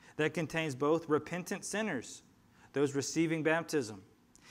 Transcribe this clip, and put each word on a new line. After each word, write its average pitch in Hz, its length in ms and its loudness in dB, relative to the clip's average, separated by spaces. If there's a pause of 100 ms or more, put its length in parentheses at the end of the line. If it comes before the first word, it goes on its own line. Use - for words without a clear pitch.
(160)
that 151 180 2
contains 160 400 -2
both 151 340 2
repentant 160 560 0
sinners, 190 580 -4 (520)
those 135 200 2
receiving 160 480 0
baptism, 151 600 0 (480)